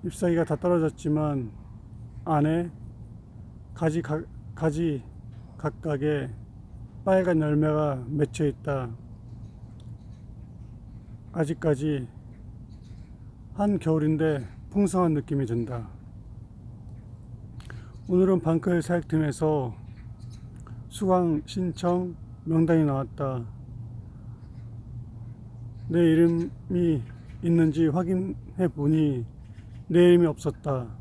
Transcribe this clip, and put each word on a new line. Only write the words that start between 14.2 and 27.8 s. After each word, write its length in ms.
풍성한 440
느낌이 320
든다. 420
오늘은 320
방클 420
사역팀에서 920
수강 580
신청 680
명단이 400
나왔다. 600
내 100
이름이 1040
있는지 460